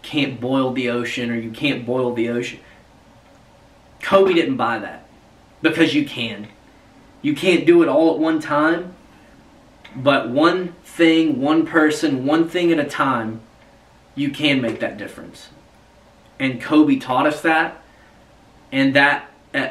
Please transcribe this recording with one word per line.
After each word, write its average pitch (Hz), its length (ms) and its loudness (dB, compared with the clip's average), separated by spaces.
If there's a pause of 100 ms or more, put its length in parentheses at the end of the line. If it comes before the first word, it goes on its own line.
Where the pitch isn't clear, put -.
can't 131 380 -4
boil 131 320 -2
the 123 180 -4
ocean 120 420 -4
or 117 40 -4
you 113 160 -8
can't 127 340 -4
boil 123 280 -2
the 113 160 -2
ocean. 120 300 -6 (1400)
Kobe 196 320 4
didn't 139 220 0
buy 117 240 -2
that - 260 -14 (560)
because 156 320 2
you 143 120 0
can. 110 420 -10 (760)
You 147 120 0
can't 165 320 2
do 170 160 8
it 156 80 4
all 160 240 4
at 156 60 -4
one 160 200 0
time, 156 540 0 (1000)
but 135 340 0
one 170 540 0
thing, 160 580 2
one 156 240 2
person, 151 600 0
one 160 220 2
thing 170 240 0
at 160 80 2
a 143 60 0
time, 117 560 -4 (760)
you 139 140 -4
can 143 320 -2
make 113 180 -6
that - 180 -8
difference. - 520 -18 (880)
And 131 220 -4
Kobe 147 360 4
taught 127 300 0
us 151 140 -4
that, 165 400 0 (880)
and 135 220 2
that, 143 360 2 (240)
uh, 135 180 -4